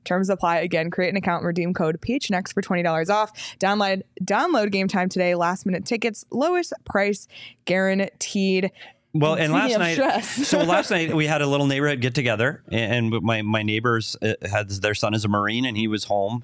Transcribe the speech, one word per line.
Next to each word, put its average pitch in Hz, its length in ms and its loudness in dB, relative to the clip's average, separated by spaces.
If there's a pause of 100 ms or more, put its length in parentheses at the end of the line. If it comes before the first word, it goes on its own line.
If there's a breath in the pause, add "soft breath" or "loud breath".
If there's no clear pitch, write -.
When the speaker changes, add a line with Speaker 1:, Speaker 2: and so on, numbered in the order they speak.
Speaker 1:
Terms 185 240 0
apply. 175 300 0
Again, 170 300 0
create 180 200 -2
an 196 80 -2
account, 175 260 -2
redeem 175 300 -2
code 165 260 0
P - 140 -4
H 277 180 -4
N 190 60 0
X - 160 -6
for 220 80 -2
twenty 180 200 0
dollars 165 280 0
off. 214 240 0 (260 loud breath)
Download, 196 440 0 (200)
download 220 480 2
Game 190 160 2
Time 185 220 0
today. 175 260 2
Last 175 300 0
minute 185 180 -2
tickets, 226 480 -4
lowest 339 400 0 (140)
price 202 420 0 (380 loud breath)
guaranteed. 190 1040 0 (460 loud breath)
Speaker 2:
Well, 156 180 4
and 165 80 0
Speaker 1:
Speaking 156 100 2
Speaker 2:
last 262 220 2
Speaker 1:
of 214 40 2
Speaker 2:
night, 165 140 2
Speaker 1:
stress. 240 340 0
<laughs> 269 220 -2
Speaker 2:
so 294 140 4
last 185 280 2
night 165 240 0
we 156 100 2
had 151 160 2
a 143 60 2
little 143 200 2
neighborhood 139 340 0
get 123 120 0
together, 120 560 0
and, 113 440 0
and 107 100 0
my, 110 200 0
my 107 200 0
neighbors, 110 580 0
uh, 110 120 0 (120)
had, 101 240 -2
their 101 240 0
son 104 200 -2
is 107 100 0
a 107 60 0
Marine, 104 340 0
and 120 140 -4
he 110 100 0
was 107 160 -2
home. 104 400 -2